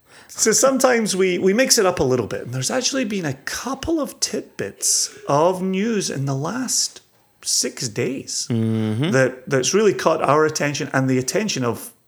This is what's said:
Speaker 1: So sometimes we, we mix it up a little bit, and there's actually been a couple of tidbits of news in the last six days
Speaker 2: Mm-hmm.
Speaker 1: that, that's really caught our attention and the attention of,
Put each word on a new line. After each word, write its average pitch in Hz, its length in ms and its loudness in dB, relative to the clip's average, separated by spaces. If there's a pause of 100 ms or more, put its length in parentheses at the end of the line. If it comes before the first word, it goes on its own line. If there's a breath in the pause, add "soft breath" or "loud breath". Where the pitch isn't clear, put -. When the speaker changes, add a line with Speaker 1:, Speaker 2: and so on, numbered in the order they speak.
(280 loud breath)
Speaker 1:
So - 240 0
sometimes 247 640 2
we, 185 220 2
we 190 160 4
mix 262 240 4
it 196 80 4
up 180 140 0
a 156 40 4
little 123 220 2
bit, - 160 -6
and 120 100 -10
there's 131 180 -4
actually 254 360 -2
been 202 180 -4
a 143 100 -2
couple 269 640 -4
of 262 220 -6
tidbits - 960 -4 (100)
of 175 360 4
news 190 480 -2
in 135 160 -4
the 139 80 -2
last 190 680 -4 (420)
six - 460 -4
days 123 600 -4
Speaker 2:
Mm-hmm. 113 600 0
Speaker 1:
that, 131 360 0
that's 127 240 0
really 202 220 4
caught - 280 0
our 151 220 4
attention 147 480 -2
and 131 160 2
the 131 80 4
attention 135 480 0
of, 113 280 -4 (160)